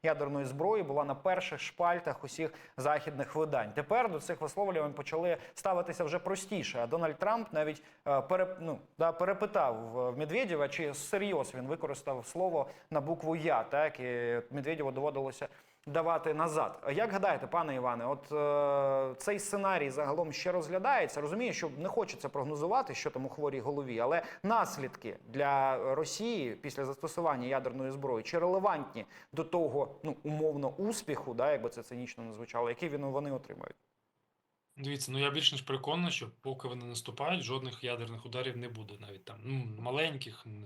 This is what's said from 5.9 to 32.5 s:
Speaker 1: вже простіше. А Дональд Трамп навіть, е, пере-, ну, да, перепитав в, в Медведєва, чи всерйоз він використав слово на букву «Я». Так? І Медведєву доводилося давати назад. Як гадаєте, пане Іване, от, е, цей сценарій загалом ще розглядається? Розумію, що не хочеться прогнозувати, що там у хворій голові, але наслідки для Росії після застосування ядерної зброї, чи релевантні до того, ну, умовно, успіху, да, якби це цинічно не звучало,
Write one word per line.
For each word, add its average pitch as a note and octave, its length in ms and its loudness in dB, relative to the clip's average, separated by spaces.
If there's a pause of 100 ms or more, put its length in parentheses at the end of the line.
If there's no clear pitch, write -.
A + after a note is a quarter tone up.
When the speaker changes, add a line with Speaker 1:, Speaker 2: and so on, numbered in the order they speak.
Speaker 1:
вже D#3 140 0
простіше. F#3+ 600 -2
А A#2 80 2
Дональд D#3 320 0
Трамп A3 340 0
навіть, D3+ 300 0 (240)
е, C#3 160 6
пере-, F#3 380 2
ну, E3 180 -4 (200)
да, E3 140 4
перепитав F#3 640 2
в, A#2 340 0
в B2 80 -4
Медведєва, D#3 500 2
чи D3 220 -2
всерйоз F3 640 0
він B2+ 120 -6
використав C#3 600 -4
слово E3 440 2 (200)
на D3+ 100 2
букву D#3 360 0
«Я». D3+ 260 4
Так? D3 380 2
І A#2+ 500 0
Медведєву C#3+ 420 -2
доводилося C3+ 560 -2 (380)
давати D#3+ 480 2
назад. D#3 500 0 (100)
Як G#3+ 180 2
гадаєте, F#3+ 340 2
пане D#3+ 280 0
Іване, B2 320 0
от, C#3 260 -4
е, C#3 840 4
цей G3+ 200 0
сценарій G3 520 2
загалом D3+ 420 0
ще F3+ 200 0
розглядається? F3+ 680 2
Розумію, F#3 320 0
що D#3 260 -2
не F3 100 -2
хочеться - 400 -2
прогнозувати, D3+ 640 0
що - 160 -4
там C3+ 160 -4
у - 20 -8
хворій C#3 320 -2
голові, C3 400 -2
але D3+ 220 4 (200)
наслідки C#3+ 720 0 (120)
для C3+ 500 4 (160)
Росії D#3 600 -2
після C#3 300 -6
застосування C#3 640 0
ядерної C3 440 -2
зброї, C3+ 320 -2
чи E3+ 140 0
релевантні F3 640 2 (280)
до D#3+ 120 -4
того, D3 580 0
ну, D#3 200 -4
умовно, D3+ 460 0
успіху, F3+ 680 -2
да, C3 180 4
якби A#2+ 160 0
це A#2 140 -8
цинічно A#2+ 420 -10
не A2+ 100 -10
звучало, A#2 340 0